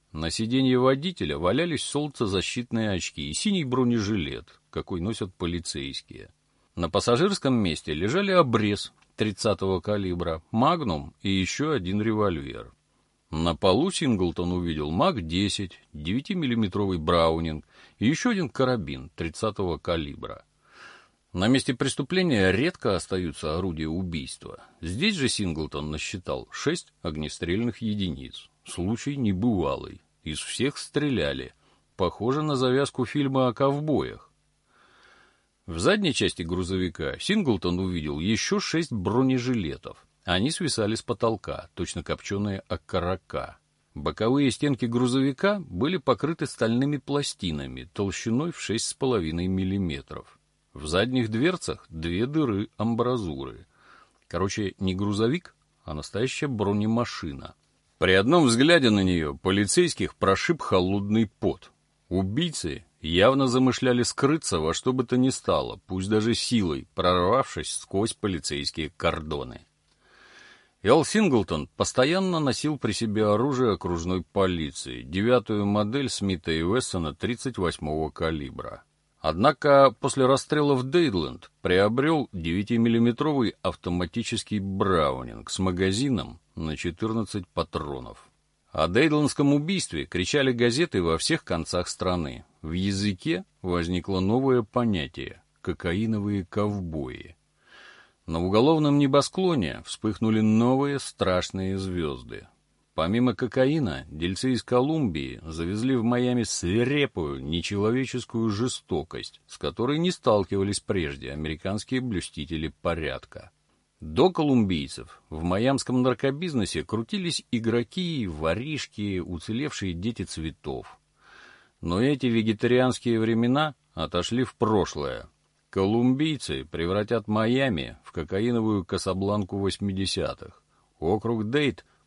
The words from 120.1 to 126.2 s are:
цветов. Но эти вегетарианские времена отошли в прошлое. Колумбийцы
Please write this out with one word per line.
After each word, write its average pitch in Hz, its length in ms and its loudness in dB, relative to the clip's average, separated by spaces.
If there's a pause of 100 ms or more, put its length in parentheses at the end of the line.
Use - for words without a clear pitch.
цветов. 73 800 -8 (800)
Но 85 200 0
эти 135 260 2
вегетарианские 117 920 2
времена 120 560 2 (200)
отошли 87 500 -2
в - 100 -10
прошлое. 78 760 0 (420)
Колумбийцы 120 920 2